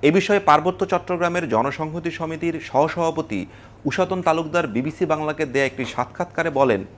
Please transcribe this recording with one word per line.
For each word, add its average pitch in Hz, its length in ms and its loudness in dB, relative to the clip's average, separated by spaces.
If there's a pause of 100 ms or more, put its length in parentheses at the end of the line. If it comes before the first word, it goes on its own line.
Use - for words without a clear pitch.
এ 143 80 6
বিষয়ে 196 300 4
পার্বত্য 170 460 2
চট্টগ্রামের 175 640 -2
জনসংহতি 156 600 -2
সমিতির 160 540 -4
সহসভাপতি 156 800 0 (380)
উষাতন 180 380 -2
তালুকদার 165 440 0
বিবিসি 135 400 -2
বাংলাকে 151 400 -2
দেয়া 135 200 2
একটি 131 180 -4
সাক্ষাৎকারে 165 680 -4
বলেন 127 340 4 (140)